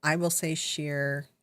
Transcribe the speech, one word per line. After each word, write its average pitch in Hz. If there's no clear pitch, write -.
I 151
will 170
say 165
sheer 143